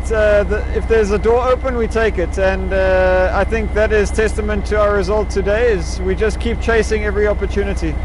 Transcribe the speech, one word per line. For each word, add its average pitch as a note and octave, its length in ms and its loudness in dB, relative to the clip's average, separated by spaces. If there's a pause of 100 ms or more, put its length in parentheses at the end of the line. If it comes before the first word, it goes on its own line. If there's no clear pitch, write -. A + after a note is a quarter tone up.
(120)
uh, G#3 320 2
the, G#3 340 -2
if F#3 100 -4
there's A3 240 2
a G#3+ 60 0
door A#3+ 320 2
open, B3+ 260 0
we A3+ 120 -2
take A3 320 0
it. E3+ 180 -2
And, F#3+ 340 0
uh, F#3 640 2
I G3 100 0
think A3 300 -2
that G#3+ 180 2
is G#3 200 2
testament G#3+ 560 -2
to G#3+ 120 0
our G#3 140 2
result G3+ 380 0
today, G#3 420 0
is - 260 -4
we F#3 160 -2
just G3+ 240 -2
keep A#3 220 -4
chasing A3+ 420 0
every G#3 240 0
opportunity. G3 760 -2